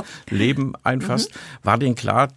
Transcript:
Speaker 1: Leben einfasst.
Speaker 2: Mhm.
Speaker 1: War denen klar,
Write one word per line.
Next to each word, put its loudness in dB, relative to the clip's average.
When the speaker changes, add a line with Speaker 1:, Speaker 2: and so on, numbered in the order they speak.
Speaker 1:
Leben 0
einfasst. -2
Speaker 2:
Mhm. -18
Speaker 1:
War 4
denen 2
klar, 2